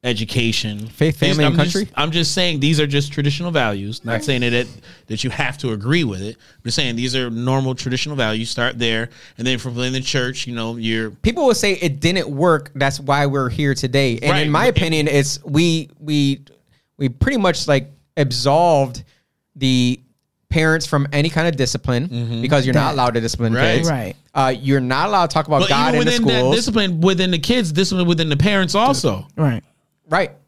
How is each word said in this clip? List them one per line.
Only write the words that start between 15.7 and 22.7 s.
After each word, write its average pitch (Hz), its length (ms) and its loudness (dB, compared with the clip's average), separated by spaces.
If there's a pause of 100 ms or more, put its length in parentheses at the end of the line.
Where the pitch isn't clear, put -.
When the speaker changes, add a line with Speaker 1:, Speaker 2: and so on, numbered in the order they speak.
Speaker 2:
we, 147 420 0 (560)
we 139 120 0
pretty 262 280 2
much, 185 300 2
like, 139 240 2 (260)
absolved 139 840 2 (520)
the 127 440 2 (500)
parents 160 380 2
from 143 260 0
any 147 160 2
kind 160 180 0
of 165 80 0
discipline 131 540 -2
Speaker 1:
Mm-hmm. 117 320 -4
Speaker 2:
because 131 240 2
you're 127 80 0